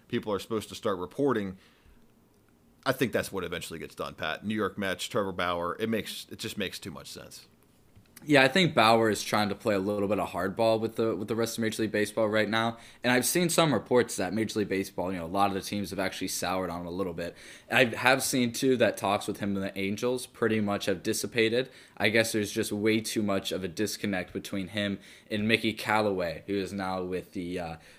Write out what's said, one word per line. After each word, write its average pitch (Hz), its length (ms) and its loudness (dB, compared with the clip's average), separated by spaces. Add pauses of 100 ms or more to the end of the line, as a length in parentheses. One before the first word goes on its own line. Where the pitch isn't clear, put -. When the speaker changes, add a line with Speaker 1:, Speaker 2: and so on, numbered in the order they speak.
Speaker 1:
people 113 240 -2
are 98 60 0
supposed 104 300 -6
to 95 60 -12
start 101 240 -2
reporting. 101 580 0 (1300)
I 135 80 0
think 127 200 0
that's 98 200 -2
what 95 100 -4
eventually 85 360 -8
gets 73 160 -12
done, 73 200 -10
Pat. 80 320 -6
New 107 80 -2
York 101 220 -2
Mets, 95 300 -4
Trevor 98 260 -2
Bauer. 87 480 -2
It 113 80 -2
makes, - 420 -6
it - 80 -16
just 107 200 -10
makes 92 200 -6
too 104 120 -12
much 71 180 -14
sense. - 380 -16 (800)
Speaker 2:
Yeah, 143 160 8
I 135 60 8
think 175 260 4
Bauer 113 340 8
is 101 140 0
trying 107 260 2
to 98 60 -2
play 104 220 0
a - 20 2
little 101 300 0
bit 101 100 2
of 87 120 -2
hardball 110 500 2
with 110 160 -4
the, 113 180 2
with 101 140 -6
the 113 80 -2
rest 113 200 -2
of 113 60 -2
Major 110 200 0
League 107 100 -2
Baseball 107 340 0
right 107 220 2
now. 113 300 0 (260)
And 123 80 4
I've 123 120 4
seen 175 240 2
some 160 240 4
reports 120 440 4
that 92 180 -2
Major 110 240 0
League 101 100 0
Baseball, 95 440 -2
you 90 60 -4
know, 85 60 -6
a 80 40 -6
lot 98 220 2
of 95 40 -4
the 95 60 -2
teams 101 300 -4
have 95 100 -4
actually 95 260 -4
soured 92 420 -2
on 87 120 -6
him 87 80 -8
a - 20 -8
little 90 220 -2
bit. 85 240 -8 (340)
I 123 140 6
have 127 400 2
seen, 123 280 0
too, 131 260 2
that 110 180 4
talks 101 320 0
with 101 100 -4
him 101 160 -2
and 98 100 -4
the 98 140 -8
Angels 120 480 -2
pretty 110 340 0
much 104 260 -2
have 90 180 0
dissipated. 113 640 0 (280)
I 107 120 2
guess 110 240 4
there's 104 180 0
just 107 220 -2
way 107 260 2
too 113 240 -2
much 98 300 -2
of 90 100 -4
a 92 60 -4
disconnect 95 640 -4
between 98 340 -6
him 101 320 -2 (320)
and 107 160 -2
Mickey 110 260 2
Callaway, 98 760 0
who 101 80 0
is 95 160 -2
now 95 320 -4
with 90 300 -6
the, 90 260 -6
uh, 82 160 -8 (220)